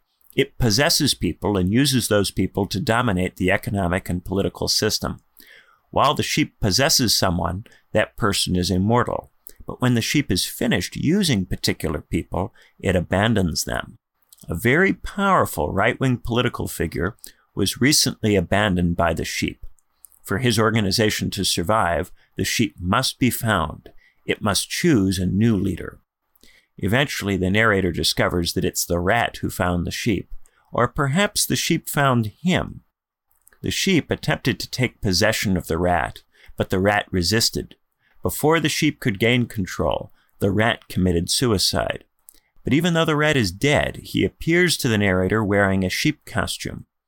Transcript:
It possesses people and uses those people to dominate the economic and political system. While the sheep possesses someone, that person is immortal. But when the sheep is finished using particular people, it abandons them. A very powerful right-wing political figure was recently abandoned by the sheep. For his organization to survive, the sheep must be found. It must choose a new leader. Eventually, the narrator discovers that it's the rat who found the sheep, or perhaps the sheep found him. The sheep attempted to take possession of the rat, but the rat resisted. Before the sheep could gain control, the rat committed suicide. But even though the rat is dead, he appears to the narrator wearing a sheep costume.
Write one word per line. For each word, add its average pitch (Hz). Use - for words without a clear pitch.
It -
possesses 135
people 92
and 92
uses 131
those 101
people 98
to 95
dominate 104
the 92
economic 95
and 90
political 92
system. -
While 135
the -
sheep -
possesses 117
someone, 90
that -
person 95
is 90
immortal. 104
But -
when 123
the 113
sheep -
is 90
finished -
using 151
particular -
people, -
it 92
abandons 95
them. -
A 85
very 151
powerful 175
right-wing 120
political 120
figure 85
was -
recently 117
abandoned 90
by 85
the -
sheep. -
For 98
his 113
organization 107
to 98
survive, 87
the -
sheep -
must 101
be 127
found. 95
It -
must 101
choose 98
a 90
new 107
leader. 92
Eventually, 101
the 92
narrator 98
discovers 87
that 92
it's -
the 87
rat 95
who -
found 90
the -
sheep, -
or 120
perhaps 156
the 139
sheep -
found 123
him. 160
The -
sheep -
attempted -
to -
take -
possession 101
of -
the 82
rat, 85
but -
the 95
rat 104
resisted. 95
Before 156
the 160
sheep -
could 98
gain 117
control, -
the 101
rat 107
committed 87
suicide. -
But -
even 165
though 165
the 156
rat 151
is 101
dead, 98
he -
appears 165
to 139
the 110
narrator 98
wearing 95
a 92
sheep -
costume. -